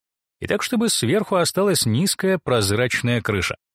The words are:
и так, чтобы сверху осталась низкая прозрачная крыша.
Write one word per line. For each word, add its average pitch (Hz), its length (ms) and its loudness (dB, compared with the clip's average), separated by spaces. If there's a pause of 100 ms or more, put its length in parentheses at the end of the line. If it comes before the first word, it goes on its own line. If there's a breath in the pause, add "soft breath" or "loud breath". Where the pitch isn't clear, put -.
(400)
и - 80 -8
так, - 160 -2
чтобы 233 240 0
сверху 196 480 0
осталась 185 500 0
низкая 185 520 0
прозрачная 120 840 0
крыша. 101 360 -2 (180)